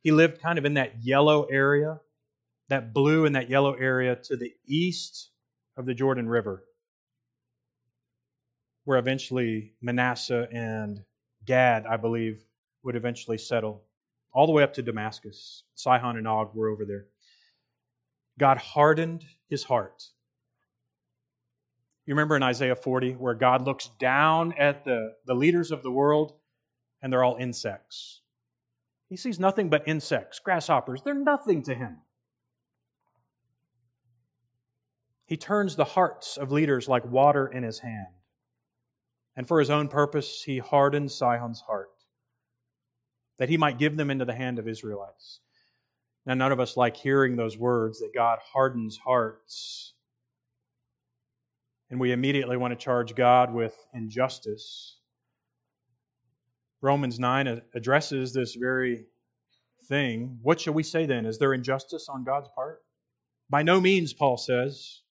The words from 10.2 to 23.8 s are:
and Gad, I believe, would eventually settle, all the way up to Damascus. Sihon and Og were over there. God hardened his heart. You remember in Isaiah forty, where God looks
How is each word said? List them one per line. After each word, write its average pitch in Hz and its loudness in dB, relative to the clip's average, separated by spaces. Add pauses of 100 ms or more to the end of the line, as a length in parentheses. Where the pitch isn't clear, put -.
and 110 -8 (420)
Gad, 123 4
I 113 -2
believe, 113 -4 (440)
would 127 -6
eventually 120 -6
settle, 107 -4 (500)
all 139 6
the 160 2
way 151 6
up 139 0
to 135 -8
Damascus. 110 -10 (100)
Sihon 123 0
and 110 -6
Og 110 -2
were 110 -2
over 107 -6
there. 98 -10 (1300)
God 135 6
hardened 160 2 (240)
his 143 -6
heart. - -2 (2000)
You 143 -4
remember 151 2
in 135 2
Isaiah 127 2
forty, 127 -2
where 123 -2
God 127 4
looks 135 -6